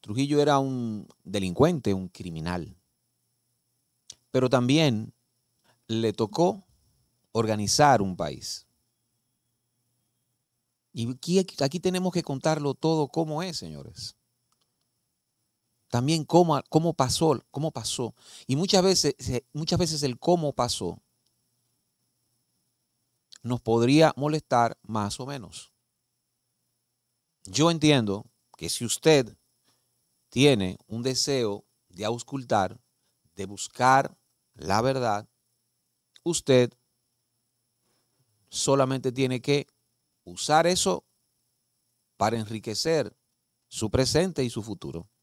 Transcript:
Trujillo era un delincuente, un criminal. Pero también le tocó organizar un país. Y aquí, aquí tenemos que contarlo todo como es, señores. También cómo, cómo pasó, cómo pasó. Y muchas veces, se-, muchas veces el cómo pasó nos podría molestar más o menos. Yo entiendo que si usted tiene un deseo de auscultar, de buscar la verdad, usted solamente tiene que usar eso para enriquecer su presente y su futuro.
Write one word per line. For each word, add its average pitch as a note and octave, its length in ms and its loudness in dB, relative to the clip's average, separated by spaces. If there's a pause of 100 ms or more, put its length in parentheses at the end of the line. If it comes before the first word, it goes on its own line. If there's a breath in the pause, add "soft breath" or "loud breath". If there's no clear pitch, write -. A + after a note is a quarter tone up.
Trujillo C#3 400 0
era C#3+ 180 4
un A#2+ 480 -4 (160)
delincuente, G2+ 680 0
un F#2+ 160 -6
criminal. E2+ 680 -8 (1600)
Pero B2+ 180 0
también B2 640 2 (720)
le A2+ 240 0
tocó E3 540 -2 (680)
organizar A2 680 2
un F#2 160 -4
país. - 500 -10 (2250)
Y A#2 180 -6
aquí, F3 360 0 (180)
aquí C#3 160 -2
tenemos F#3 340 -2
que F3+ 80 -2
contarlo C#3+ 540 -2
todo D#3+ 320 0
como D#3 340 -4
es, F3+ 160 -8
señores. - 580 -14 (1700)
También C#3+ 340 0
cómo, E3 460 4
cómo D#3+ 240 2
pasó, C3+ 580 0
cómo D3+ 200 -4
pasó. - 440 -8 (320 loud breath)
Y C3 80 0
muchas F#3 280 2
veces, F3+ 360 2
se-, B2+ 340 -6
muchas D3+ 260 -2
veces D#3+ 240 -2
el B2+ 140 -2
cómo E3 360 0
pasó G2 460 -4 (2500)
nos A#2+ 180 -4
podría B2+ 540 4
molestar C3+ 680 -2
más G#2 360 -6
o B2+ 60 -10
menos. C3 460 -14 (1700)
Yo B2+ 240 2
entiendo C#3 560 2 (320)
que D#2 120 -8
si - 160 -6
usted C3 500 2 (960)
tiene A#2+ 580 2
un A#2 160 -6
deseo B2 640 -2 (240)
de F2+ 160 -10
auscultar, A#2 720 -4 (560)
de G2 100 -8
buscar B2+ 720 2 (380)
la F#2+ 280 0
verdad, A#2 460 0 (960)
usted B2+ 500 2 (1800)
solamente C3+ 600 0
tiene B2+ 300 -2
que C#3+ 260 -2 (560)
usar D3 420 0
eso C3 380 0 (1120)
para A2 220 0
enriquecer A2 760 -4 (520)
su A2 240 -6
presente D3 520 0
y A#2+ 60 -2
su A2 140 -8
futuro. E2 460 -10 (140)